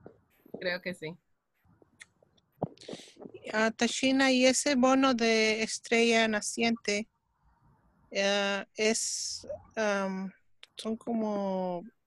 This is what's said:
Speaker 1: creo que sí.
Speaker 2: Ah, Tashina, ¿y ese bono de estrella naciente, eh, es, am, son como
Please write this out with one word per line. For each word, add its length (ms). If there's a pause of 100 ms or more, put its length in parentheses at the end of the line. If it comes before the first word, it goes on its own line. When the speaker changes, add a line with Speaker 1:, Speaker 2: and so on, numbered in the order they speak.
(580)
Speaker 1:
creo 220
que 140
sí. 220 (2250)
Speaker 2:
Ah, 240
Tashina, 560
¿y 140
ese 300
bono 380
de 480
estrella 680
naciente, 800 (1000)
eh, 540 (100)
es, 720 (300)
am, 560 (440)
son 200
como 840 (240)